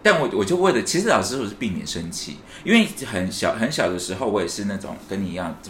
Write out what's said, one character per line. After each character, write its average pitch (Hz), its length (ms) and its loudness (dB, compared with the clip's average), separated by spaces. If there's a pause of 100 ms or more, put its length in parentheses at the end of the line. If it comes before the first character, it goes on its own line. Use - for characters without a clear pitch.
但 202 180 6
我， 175 140 2
我 202 100 4
就 180 120 2
为 185 160 6
了， 117 100 4
其 156 180 0
实 220 80 2
老 120 140 6
实 95 140 -4
说， 135 80 -2
我 101 40 -4
是 104 60 -8
避 113 160 -4
免 82 160 -4
生 82 240 -6
气， - 260 -10 (260)
因 190 120 2
为 220 120 6 (200)
很 92 260 -2
小， - 220 0
很 113 180 -2
小 113 160 2
的 90 100 -2
时 90 160 -4
候， 120 140 -2
我 101 140 2
也 85 40 -2
是 101 200 -4
那 101 100 -2
种 78 180 -8 (140)
跟 98 160 -2
你 185 60 -4
一 - 40 -8
样 82 220 -6 (140)